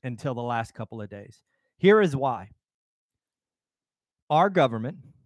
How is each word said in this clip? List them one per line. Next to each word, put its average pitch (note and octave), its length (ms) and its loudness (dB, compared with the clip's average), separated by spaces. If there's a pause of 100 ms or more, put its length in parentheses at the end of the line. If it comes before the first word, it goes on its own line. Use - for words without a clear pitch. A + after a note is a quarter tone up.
until B2+ 300 -8
the A#2+ 100 -8
last A#2 300 -4
couple A2 300 -12
of G2+ 80 -14
days. G2+ 320 -20 (340)
Here G#3 240 6
is D#3 160 0
why. B2 360 -4 (1800)
Our E3 180 4
government, B2+ 480 0 (300)